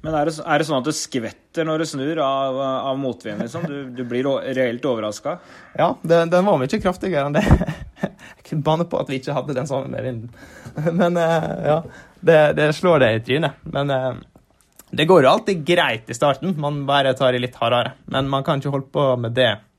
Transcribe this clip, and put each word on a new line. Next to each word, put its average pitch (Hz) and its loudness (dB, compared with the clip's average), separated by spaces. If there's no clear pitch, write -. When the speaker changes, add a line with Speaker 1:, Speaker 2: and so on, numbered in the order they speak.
Speaker 1:
Men 156 -4
er 147 2
det, 160 -4
er 151 0
det 160 0
sånn 143 0
at 131 -4
det 151 -2
skvetter - -8
når 156 -2
du 165 -2
snur 147 -4
av, 135 -2
av 135 -2
motvind, 120 -6
liksom? 123 -6
Du, 143 -8
du 127 -8
blir 123 -2
o-, 135 0
reelt 127 -4
overrasket? 117 -4
Speaker 2:
Ja, 170 2
det, 165 4
den 180 4
var 202 4
mye 147 -2
kraftigere 175 -2
enn 147 0
det. 208 2
<laughs> - -12
Jeg - -12
kunne 151 -4
banne 160 0
på - -2
at 143 -4
vi 135 -4
ikke 147 -6
hadde 135 -6
den 131 -6
samme 135 -6
medvinden. 120 -8
<laughs> 165 -4
Men, 175 2
eh, 165 0
ja, 151 4
det, 160 6
det 151 4
slår 160 4
det 113 4
i 113 0
trynet. 143 -2
Men, 143 -4
eh, 131 -2
det 151 0
går 175 8
jo 131 8
alltid 196 0
greit 147 0
i 120 -8
starten. 151 0
Man 147 -4
bare 139 2
tar 127 2
i 123 -2
litt 123 -8
hardere. 120 0
Men 135 -2
man 135 -2
kan 147 -2
ikke 139 -6
holde 135 -6
på 147 0
med 117 -6
det 123 4